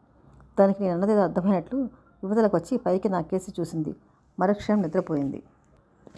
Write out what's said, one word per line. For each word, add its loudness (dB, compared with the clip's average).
దానికి 6
నేను 0
అన్నదేదో 2
అర్థమైనట్లు 0
యువతలకు 2
వచ్చి -2
పైకి 0
నా -2
కేసి -6
చూసింది. -4
మరుక్షణం 0
నిద్రపోయింది. -2